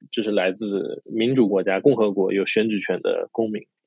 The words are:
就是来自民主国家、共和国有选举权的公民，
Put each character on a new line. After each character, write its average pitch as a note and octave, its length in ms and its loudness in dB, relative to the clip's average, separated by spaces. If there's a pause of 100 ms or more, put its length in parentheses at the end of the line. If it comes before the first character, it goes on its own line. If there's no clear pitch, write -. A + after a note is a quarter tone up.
(120)
就 A#2 100 -2
是 G#2+ 80 -2
来 F#2+ 220 2
自 G2 540 -4
民 A2+ 280 0
主 B2 160 4
国 F#2+ 140 2
家、 F#2+ 160 0
共 C3+ 160 4
和 A2 160 2
国 F#2+ 200 0
有 G2 140 0
选 A2 240 0
举 G#2 100 -2
权 F#2 220 -4
的 E2+ 300 -2
公 A2+ 180 -2
民， G#2+ 100 -6 (280)